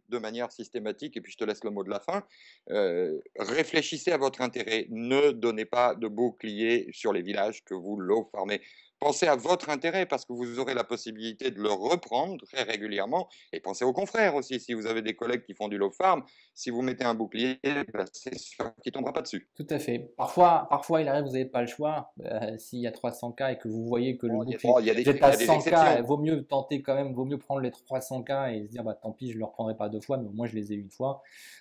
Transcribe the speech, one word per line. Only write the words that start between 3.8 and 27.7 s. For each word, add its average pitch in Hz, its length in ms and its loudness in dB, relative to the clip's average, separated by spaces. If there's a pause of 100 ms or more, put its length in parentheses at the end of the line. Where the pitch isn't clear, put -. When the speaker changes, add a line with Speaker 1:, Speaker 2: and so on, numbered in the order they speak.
Speaker 1:
à 147 60 2
votre 131 240 0
intérêt, 113 480 -2
ne 131 420 2
donnez 110 320 0
pas 123 320 2
de 113 100 -4
bouclier 110 840 0
sur 107 200 -2
les 90 100 0
villages 101 420 -2
que - 100 -8
vous 95 220 -6
low 101 340 2
farmez. 101 300 -2 (400)
Pensez 147 260 4
à 147 100 6
votre 165 320 0
intérêt 165 380 0
parce 139 180 -2
que - 80 -12
vous 120 280 -4
aurez 131 120 -2
la 117 120 0
possibilité 113 680 -6
de 104 100 -10
le 104 80 2
reprendre 139 800 0
très 135 160 -4
régulièrement, 107 680 -2 (240)
et 82 80 -8
pensez 98 240 -4
aux 127 80 2
confrères 196 440 2
aussi, 127 240 -4
si 120 120 -8
vous 110 140 -4
avez 113 160 0
des 110 120 -4
collègues 120 280 -2
qui 98 100 -18
font 104 160 -6
du 104 80 -4
low 98 140 2
farm, 180 320 2 (320)
si - 160 -8
vous 120 100 -2
mettez 127 240 -2
un 120 80 2
bouclier, 113 520 -2
ben, 131 480 -2
c'est - 260 -10
sûr - 340 -8 (100)
qu'il 123 100 -6
tombera 123 200 -4
pas 160 80 -2
dessus. - 360 -10
Speaker 2:
Tout 151 120 -10
à 147 100 -2
fait. - 380 -4
Parfois, 170 540 6
parfois 156 320 2
il 147 60 0
arrive, 143 160 2
vous 131 80 -4
n'avez 131 120 0
pas 123 160 -2
le 120 60 0
choix, 147 540 -4
euh, 110 360 -6
s'il 123 220 -12
y 120 80 -4
a 110 60 -4
trois 120 200 -6
cents 120 200 -8
K 135 180 -6
et 120 80 -6
que 113 100 -8
vous 113 160 -4
voyez 120 320 0
que 123 100 -6
le 113 100 0
Speaker 1:
Oh, 110 100 -2
il 127 40 -6
y 117 40 -2
a, - 20 -6
Speaker 2:
bouclier, 123 180 4
Speaker 1:
oh, 123 60 10
il 110 60 0
y 113 40 4
a 107 40 6
des, 120 80 2
Speaker 2:
vous 135 80 6
êtes 127 60 4
Speaker 1:
il - 40 -2
y 151 40 10
a - 20 12
Speaker 2:
à 123 100 10
Speaker 1:
des 117 80 2
Speaker 2:
cent 151 140 6
K, 151 80 0
Speaker 1:
exceptions. 151 380 6
Speaker 2:
vaut 143 140 2
mieux 151 260 0
tenter 139 360 -2
quand 135 140 -2
même, 139 180 -2
vaut 127 140 -2
mieux 139 120 -4
prendre 139 220 -4
les 123 120 -2